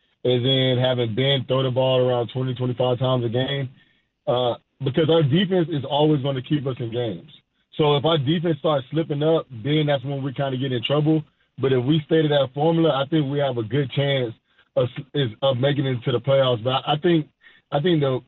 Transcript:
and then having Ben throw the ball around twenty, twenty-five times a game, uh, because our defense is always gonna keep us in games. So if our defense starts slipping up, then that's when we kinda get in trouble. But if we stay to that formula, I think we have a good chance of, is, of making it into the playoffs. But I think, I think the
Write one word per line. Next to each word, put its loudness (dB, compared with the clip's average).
and 2
then 2
having 0
Ben 0
throw 0
the -2
ball 2
around 0
twenty, -4
twenty-five -2
times 0
a -2
game, -4
uh, 0
because 0
our 4
defense 2
is -4
always 2
gonna -4
keep -2
us -4
in -6
games. -6
So 2
if -2
our 2
defense 0
starts 0
slipping -4
up, 2
then -2
that's 0
when -6
we -4
kinda -4
get -4
in -2
trouble. 2
But 0
if 2
we 2
stay 4
to 0
that 0
formula, 2
I 0
think 0
we -2
have -2
a -4
good -2
chance -2
of, 2
is, -2
of 2
making 0
it 0
into -4
the 0
playoffs. 2
But -2
I 0
think, 2
I 0
think 2
the 0